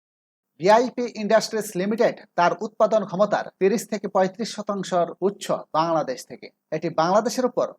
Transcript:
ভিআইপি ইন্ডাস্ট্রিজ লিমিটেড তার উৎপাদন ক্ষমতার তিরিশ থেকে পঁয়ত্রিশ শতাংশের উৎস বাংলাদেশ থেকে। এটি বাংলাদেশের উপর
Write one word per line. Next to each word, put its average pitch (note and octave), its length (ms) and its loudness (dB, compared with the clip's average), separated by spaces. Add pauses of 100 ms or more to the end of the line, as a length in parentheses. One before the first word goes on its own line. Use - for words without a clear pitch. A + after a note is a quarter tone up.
(600)
ভিআইপি A#3 460 4 (160)
ইন্ডাস্ট্রিজ G#3 460 0 (120)
লিমিটেড G#3 360 0 (220)
তার F3 140 4 (120)
উৎপাদন G#3+ 460 2
ক্ষমতার F3+ 360 0 (140)
তিরিশ G3 220 2 (100)
থেকে G#3 220 -6
পঁয়ত্রিশ F#3+ 420 0
শতাংশের F#3 520 -4 (180)
উৎস - 200 -4 (320)
বাংলাদেশ D3+ 400 -2 (120)
থেকে। A2 160 -18 (300)
এটি D#3+ 120 -4 (120)
বাংলাদেশের A3 500 2
উপর C3+ 160 -2 (120)